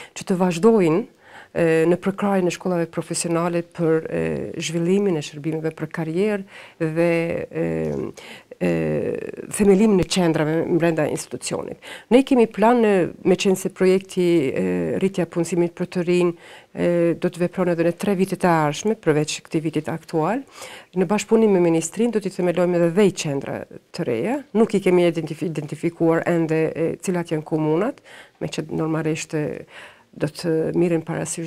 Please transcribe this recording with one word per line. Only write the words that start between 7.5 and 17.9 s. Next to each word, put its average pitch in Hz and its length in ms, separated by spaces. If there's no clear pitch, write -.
e, 165 140
e, 180 100
themelimin 202 420
e 165 80
qendrave 165 540
brenda 160 320
institucionit. - 720
Ne 269 80
kemi 247 240
plan, 226 400
e, 208 80
me 180 80
qenë 190 240
se - 160
projekti, 185 540
e, 185 180
rritja 190 240
punësimit 170 480
për 180 160
të 175 160
rinj, 180 260
e, 175 180
do 175 80
të 175 220
vepron 175 260
edhe 165 140
në 170 100